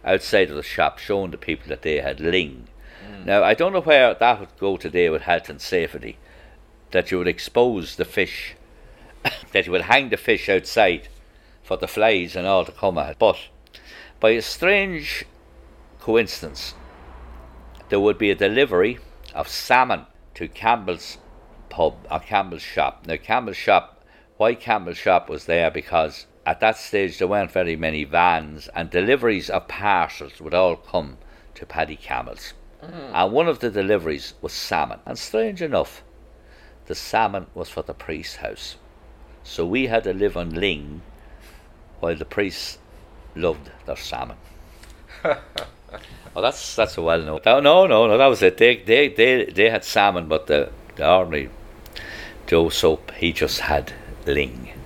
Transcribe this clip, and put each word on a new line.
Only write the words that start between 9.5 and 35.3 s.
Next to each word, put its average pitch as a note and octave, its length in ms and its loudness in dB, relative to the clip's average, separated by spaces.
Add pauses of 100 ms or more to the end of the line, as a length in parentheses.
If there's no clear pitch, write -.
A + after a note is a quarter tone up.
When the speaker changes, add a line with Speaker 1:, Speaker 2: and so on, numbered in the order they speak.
Speaker 1:
that F#2+ 140 0
you F2+ 60 0
would F2+ 100 2
hang B2 260 2
the G#2+ 80 0
fish - 320 0
outside F#2 600 2 (540)
for F#2 140 -4
the F#2 120 -8
flies G#2 480 0
and F2+ 100 -4
all F#2+ 180 2
to - 80 -12
come F#2+ 240 -2
at C#2+ 140 -4
it. - 80 -16
But G#2 180 4 (840)
by A2 100 4
a A2+ 120 2
strange F#3 840 -2 (760)
coincidence, G#2+ 720 -4 (1120)
there G2+ 120 2
would G#2 180 2
be G#2 120 2
a F#2 60 2
delivery G#2+ 640 2 (360)
of - 140 -8
salmon B2 580 0 (280)
to E2+ 140 -8
Campbell's G2+ 680 -2 (500)
pub, D#2+ 260 0 (160)
or D#2 100 -4
Campbell's F#2+ 420 -4
shop. - 440 -4
Now, D#2+ 100 -6
Campbell's A2 400 -4
shop, - 480 2 (320)
why A2+ 180 2
Campbell's G2 440 -4
shop F2+ 300 2
was D2+ 180 -10
there? E2+ 240 2
Because D#2 560 -4 (180)
at E2 160 -4
that A2 160 2
stage G2 420 -4
there F#2 100 0
weren't G2+ 220 -2
very F2 260 -2
many D#2 280 -4
vans, D#2 680 0
and E2+ 140 -8
deliveries A2 640 0
of F#2 160 -4
parcels E2+ 720 -2
would D#2+ 140 -6
all F2+ 220 2
come D2 420 -6 (360)
to - 120 -18
Paddy D#2 300 -6
Campbell's. B1 580 -10 (300)
Speaker 2:
Mm. D#3+ 300 -16
Speaker 1:
And F#2+ 180 2
one E3 160 4
of C#3 100 -2
the A#2+ 120 -2
deliveries F#2+ 720 0
was - 120 -10
salmon. C#2 540 -4
And B2+ 120 -10
strange G#3+ 440 -4